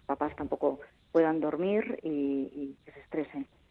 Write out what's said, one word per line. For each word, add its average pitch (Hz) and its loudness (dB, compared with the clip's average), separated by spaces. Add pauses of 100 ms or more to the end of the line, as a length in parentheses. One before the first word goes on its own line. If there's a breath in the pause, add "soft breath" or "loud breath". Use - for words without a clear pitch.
papás 147 -2
tampoco 139 0 (320 loud breath)
puedan 160 6
dormir 175 0
y, 139 0
y 139 -8
que - -20
se 143 -18
estresen. 147 -6 (240)